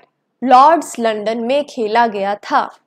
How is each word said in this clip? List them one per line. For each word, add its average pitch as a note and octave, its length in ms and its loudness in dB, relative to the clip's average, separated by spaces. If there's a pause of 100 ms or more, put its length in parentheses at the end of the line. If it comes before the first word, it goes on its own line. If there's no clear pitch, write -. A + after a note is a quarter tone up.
(420)
लॉर्ड्स C#4 580 4
लंदन A3 400 -4
में C4 300 -2
खेला A#3 380 0
गया G3+ 280 -6
था। B3+ 320 -4 (200)